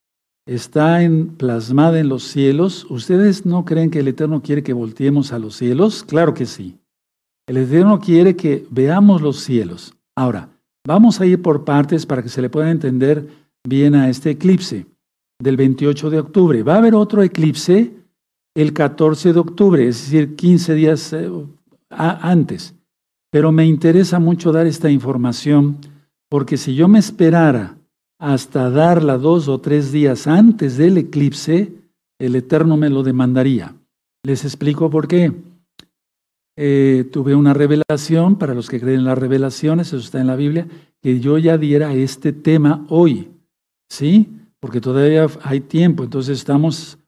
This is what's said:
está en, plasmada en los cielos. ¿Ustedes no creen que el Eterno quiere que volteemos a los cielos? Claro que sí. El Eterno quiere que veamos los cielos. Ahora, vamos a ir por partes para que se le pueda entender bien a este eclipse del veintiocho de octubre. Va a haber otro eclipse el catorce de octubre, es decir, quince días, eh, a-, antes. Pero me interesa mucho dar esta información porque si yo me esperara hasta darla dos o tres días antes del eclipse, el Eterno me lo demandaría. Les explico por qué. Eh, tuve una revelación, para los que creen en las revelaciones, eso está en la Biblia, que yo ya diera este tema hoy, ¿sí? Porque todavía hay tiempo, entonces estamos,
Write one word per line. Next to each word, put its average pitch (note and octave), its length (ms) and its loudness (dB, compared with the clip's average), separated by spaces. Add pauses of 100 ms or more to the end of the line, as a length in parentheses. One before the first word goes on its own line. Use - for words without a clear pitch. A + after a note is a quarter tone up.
(460)
está D#3 580 0
en, D#3+ 320 0
plasmada C3 640 0
en D3+ 100 -2
los B2+ 140 -6
cielos. D3 680 -2
¿Ustedes F#3 560 0
no F3 200 -2
creen E3 240 0
que D#3+ 100 -4
el C3+ 80 -2
Eterno D3+ 340 -4
quiere D3 220 -4
que C3+ 100 -6
volteemos C3 600 -2
a A#2 60 -6
los A2 160 -12
cielos? C#3+ 480 -2
Claro D#3+ 300 0
que B2+ 120 -6
sí. F#2+ 320 -16 (680)
El B2+ 100 -4
Eterno E3 420 2
quiere F3+ 360 4
que D#3 340 -4
veamos E3 520 2
los D3 180 -4
cielos. G2+ 560 -6 (200)
Ahora, A#2+ 340 -4 (360)
vamos G#3 340 4
a F#3+ 60 0
ir F3+ 160 2
por D3+ 220 0
partes C#3+ 420 0
para B2+ 180 -6
que A#2 60 -10
se B2+ 120 -8
le B2 80 -4
pueda D#3 220 -2
entender C#3+ 560 -2 (400)
bien C#3+ 280 2
a C3+ 140 4
este C3 220 -4
eclipse F3 540 -2 (540)
del C3 180 -2
veintiocho C#3+ 520 0
de D#3 100 -2
octubre. D3+ 440 2
Va D3 120 2
a - 20 4
haber A3+ 180 4
otro G#3 280 2
eclipse F3+ 680 0 (640)
el D3+ 180 0
catorce D#3 600 0
de E3+ 60 4
octubre, E3+ 480 2
es A#2+ 120 -4
decir, D3 360 -2
quince F3 400 2
días, D#3 380 0
eh, E3 160 -8 (600)
a-, E3 420 -4
antes. F3 420 -2 (580)
Pero D#3 200 2
me D#3+ 140 4
interesa F3 540 2
mucho E3+ 320 0
dar E3 140 0
esta D#3 240 -2
información C3+ 880 0 (520)
porque C#3+ 260 -4
si C3 180 -6
yo D#3+ 140 2
me G#3 120 6
esperara D#3+ 800 0 (400)
hasta C3+ 520 -4
darla D#3 480 2
dos D3+ 320 0
o C3+ 100 -2
tres C#3+ 320 -2
días C#3+ 340 0
antes D#3+ 520 4
del F3+ 200 4
eclipse, D#3 760 -2 (440)
el B2+ 180 -4
Eterno D#3 420 0
me D3+ 120 0
lo C3+ 140 -2
demandaría. B2+ 720 -2 (480)
Les C#3 220 -6
explico D3 440 -4
por D3+ 180 -2
qué. F3 260 0 (1200)
Eh, C3+ 540 2
tuve C#3 240 0
una C#3+ 180 4
revelación, D3+ 840 0
para C#3 160 -4
los A#2+ 160 -8
que B2 100 -6
creen C3 200 -2
en B2+ 60 0
las C3 120 0
revelaciones, C3+ 720 -2
eso D#3 100 -8
está B2+ 240 -8
en B2+ 60 0
la B2+ 100 -2
Biblia, D#3 300 -4 (340)
que B2+ 180 0
yo C#3 180 0
ya D#3+ 200 2
diera D3 360 0
este C3+ 380 -2
tema D3+ 560 0
hoy, D#3+ 420 2 (600)
¿sí? F#3+ 400 2 (320)
Porque A#2+ 180 -8
todavía C#3+ 480 2 (160)
hay C#3 160 -4
tiempo, D#3+ 460 0
entonces C3 340 -6
estamos, D#3 580 -4 (100)